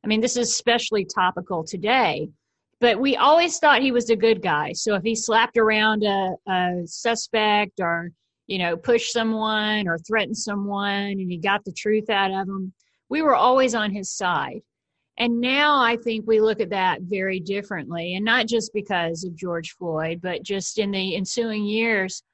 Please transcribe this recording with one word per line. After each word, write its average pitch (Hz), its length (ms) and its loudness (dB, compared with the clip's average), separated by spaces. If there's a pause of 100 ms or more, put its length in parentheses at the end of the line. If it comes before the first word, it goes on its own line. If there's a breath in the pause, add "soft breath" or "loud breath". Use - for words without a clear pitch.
I - 40 -6
mean, 220 140 2
this 240 160 0
is 233 100 0
especially 233 560 0
topical 180 640 -2
today, 202 640 0 (500)
but 233 180 4
we 262 200 2
always 320 420 4
thought 285 220 6
he 269 100 2
was 240 180 0
a 226 60 4
good 214 260 2
guy. 151 300 0
So - 240 -2
if 180 80 -2
he 220 120 0
slapped 226 420 2
around 214 480 4
a, 196 300 0 (120)
a 180 380 0
suspect 214 960 -2
or, 170 320 -4 (340)
you 196 100 -6
know, 170 200 0
pushed 233 340 0
someone 214 720 0
or 170 120 -2
threatened 208 400 -2
someone 202 680 -4 (120)
and 185 100 -6
he 175 80 -6
got 196 280 0
the 190 80 -12
truth 214 360 -2
out 196 220 2
of 190 160 -4
'em, 190 240 -6 (380)
we 294 120 0
were 285 140 6
always 254 400 4
on 214 160 0
his 196 200 -8
side. 160 500 -2 (560)
And 233 240 0
now 277 420 2
I 233 140 2
think 226 280 -4
we 220 140 4
look 214 220 2
at 190 80 -2
that 185 320 0
very 190 400 -4
differently, 175 720 -6
and 196 80 -4
not 226 240 2
just 220 260 -2
because 175 520 -4
of 175 100 -10
George 170 360 -6
Floyd, 165 500 -6
but 180 200 -6
just 190 380 -6
in 202 120 0
the 190 260 -2
ensuing 214 480 -4
years 208 580 -2 (100)